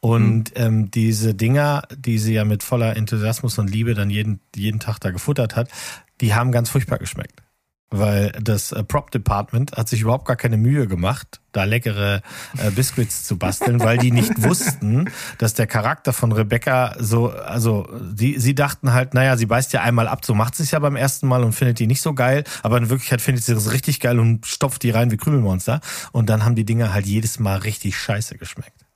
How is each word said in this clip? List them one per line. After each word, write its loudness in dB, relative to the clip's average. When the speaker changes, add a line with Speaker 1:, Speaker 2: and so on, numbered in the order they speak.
Speaker 1:
Und, 2
Speaker 2:
Hm. 0
Speaker 1:
ähm, 0
diese 0
Dinger, 0
die -2
sie 0
ja 2
mit 0
voller 0
Enthusiasmus -2
und 0
Liebe 0
dann -2
jeden, -2
jeden -2
Tag -6
da -4
gefuttert -2
hat, -2
die 2
haben 2
ganz 2
furchtbar -2
geschmeckt. -12
Weil 0
das, -2
äh, -4
Prop-Department -2
hat -4
sich 0
überhaupt 0
gar 2
keine 0
Mühe 4
gemacht, -4
da 0
leckere, 0
äh, 0
Biscuits -2
zu -4
basteln, 0
weil 4
die 4
nicht 4
Speaker 2:
<laughs> 0
Speaker 1:
wussten, 0
dass 0
der 0
Charakter -2
von 0
Rebecca 2
so, 2
also, -2
die, 0
sie 4
dachten 0
halt, 2
naja, 4
sie 2
beißt 2
ja 2
einmal 2
ab, -4
so 0
macht 2
sie's -2
ja 0
beim 2
ersten 0
Mal 4
und 2
findet 0
die 2
nicht 2
so 0
geil, 2
aber 2
in 0
Wirklichkeit -2
findet 0
sie 2
das 0
richtig -2
geil 2
und 4
stopft -4
die 2
rein 4
wie 0
Krümelmonster. 0
Und 2
dann 2
haben 4
die 2
Dinger 0
halt 0
jedes -2
Mal 0
richtig -4
scheiße -6
geschmeckt. -16